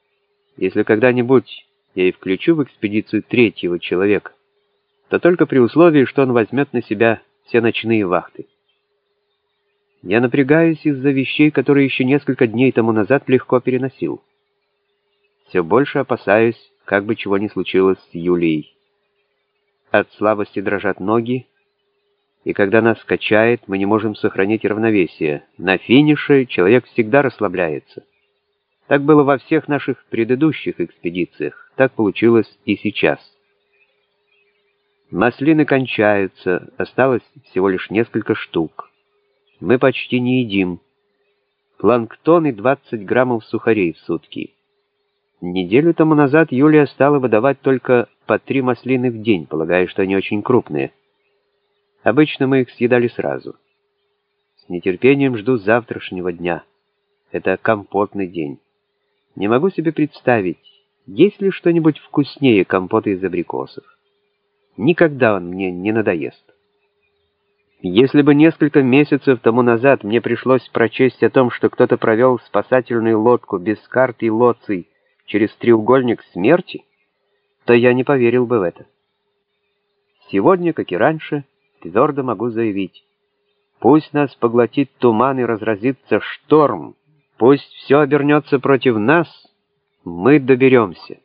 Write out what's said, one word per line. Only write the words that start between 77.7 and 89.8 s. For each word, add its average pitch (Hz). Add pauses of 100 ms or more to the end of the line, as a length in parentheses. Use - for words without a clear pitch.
я 120
не 127
поверил 123
бы 117
в -
это. 85 (1500)
Сегодня, 165
как -
и 87
раньше, 147 (360)
твёрдо 135
могу 120
заявить: 107 (760)
пусть 147
нас 143
поглотит 120
туман 123
и 123
разразится 110
шторм, 117 (420)
пусть 131
всё -
обернётся 147
против 131
нас, 143 (760)